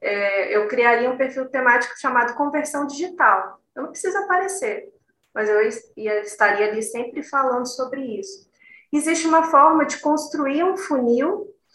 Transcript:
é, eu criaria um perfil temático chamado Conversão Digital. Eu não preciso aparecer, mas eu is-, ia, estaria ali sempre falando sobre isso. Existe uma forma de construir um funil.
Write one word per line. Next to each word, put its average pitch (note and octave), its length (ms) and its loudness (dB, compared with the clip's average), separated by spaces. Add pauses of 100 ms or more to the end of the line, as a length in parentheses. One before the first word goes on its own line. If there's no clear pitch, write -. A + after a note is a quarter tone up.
é, G3+ 560 0
eu G#3 100 2
criaria A#3+ 420 4
um B3+ 80 -2
perfil C4 320 -2
temático B3+ 500 2
chamado B3 360 0
Conversão D4 520 -2
Digital. C#4 720 0 (160)
Eu B3+ 60 -8
não D#4+ 80 -10
preciso F#4+ 280 -4
aparecer, F#4 760 -2 (400)
mas G#3+ 160 -4
eu G#3+ 140 4
is-, A3+ 340 -4
ia, G#3+ 240 -4
estaria G#3 460 0
ali A3 160 -2
sempre A#3+ 400 -8
falando B3+ 440 0
sobre C4 340 -6 (180)
isso. - 300 -14 (440)
Existe D#4+ 360 0
uma D#4+ 160 6
forma D#4 420 6
de - 120 -6
construir D4 680 0
um F#4+ 120 0
funil. C#4 800 0 (200)